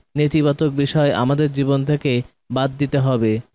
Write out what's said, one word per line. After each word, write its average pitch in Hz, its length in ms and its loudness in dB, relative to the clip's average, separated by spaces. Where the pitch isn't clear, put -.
নেতিবাচক 147 560 0
বিষয় 143 400 0
আমাদের 139 400 0
জীবন 139 320 0
থেকে 143 280 0
বাদ 131 280 -2
দিতে 143 200 0
হবে। 123 340 2